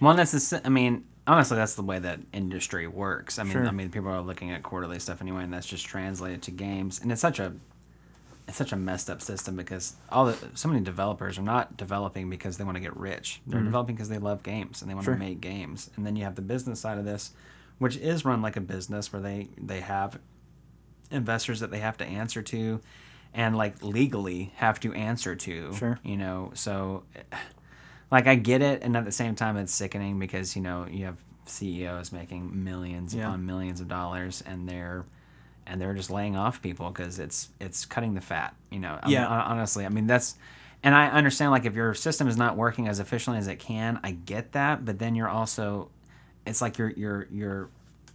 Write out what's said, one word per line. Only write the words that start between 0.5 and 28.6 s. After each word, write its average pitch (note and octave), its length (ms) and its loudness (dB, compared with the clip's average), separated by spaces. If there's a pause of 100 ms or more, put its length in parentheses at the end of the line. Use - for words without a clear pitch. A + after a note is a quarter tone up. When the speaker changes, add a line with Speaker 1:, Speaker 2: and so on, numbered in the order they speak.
Speaker 1:
I B2+ 40 2
mean, B2 360 6 (200)
honestly, C#3+ 300 8
that's A2 200 4
the G#2+ 60 -6
way G2 180 0
that F2 200 -4 (140)
industry F#2 540 -4
works. F#2+ 520 -4
I G#2+ 40 -2
mean, G2 100 -2
Speaker 2:
Sure. B2+ 140 4
Speaker 1:
I G#2 40 2
mean, F#2+ 180 -2
people F#2+ 200 -2
are F#2 120 0
looking F2+ 300 -6
at E2+ 120 -6
quarterly F2 360 -6
stuff F2 220 -6
anyway, F#2 220 -4
and F2+ 100 -6
that's F2+ 140 -8
just F#2 180 -8
translated F#2 580 -6
to - 80 -10
games. F#2+ 500 -4
And A#2+ 100 -2
it's A2+ 100 0
such E3+ 180 2
a, F2+ 140 -4 (960)
it's - 80 -6
such B2+ 160 -2
a - 20 0
messed F#2 340 -2
up F2 120 -4
system F#2+ 340 -4
because F2+ 400 -6 (140)
all B2+ 160 8
the, A2+ 120 2 (180)
so - 120 -2
many C#3 160 4
developers F#2+ 560 -2
are F#2+ 40 -2
not A#2 340 0
developing F#2+ 520 -4
because F2+ 280 -6
they G2+ 80 -4
wanna F#2 160 -4
get F#2 160 -8
rich. - 500 -8
They're A#2+ 120 2
Speaker 2:
Mm-hmm. A2 80 4
Speaker 1:
developing A#2+ 300 0
'cause G#2+ 120 -6
they G#2+ 80 -2
love G#2 260 -2
games G#2 380 -6
and - 100 -8
they F#2+ 40 -6
wanna G2 100 -4
Speaker 2:
Sure. B2+ 100 4
Speaker 1:
make F#2 240 -4
games. F2+ 560 -8
And G#2 100 -4
then G#2 120 -2
you G#2 80 -2
have F#2+ 100 -6
the G2 60 -8
business A#2+ 400 -4
side G#2+ 160 -4
of G2+ 80 -4
this, G#2 260 -6 (460)
which B2+ 180 2
is D#3+ 300 -2
run A#2+ 160 2
like G#2+ 160 -2
a G2+ 40 -4
business F#2+ 520 -6
where G2+ 80 -4
they, G2+ 260 -6 (100)
they G2 220 -6
have G2 400 -2 (920)
investors A2+ 500 0
that G#2+ 100 -6
they G#2 80 -4
have A2 180 -2
to - 80 -6
answer A2 360 -4
to A2+ 400 -2 (500)
and, A2+ 240 2
like, G#2+ 280 0
legally G2+ 720 2
have A2 240 4
to A2+ 140 -2
answer G#2+ 420 -2
to, E2 400 -6
Speaker 2:
Sure. A#2 280 0
Speaker 1:
you G2+ 140 -4
know, F#2 380 -4
so, F#2+ 480 -2 (1080)
like, B2+ 160 8
I C3+ 80 10
get B2 300 6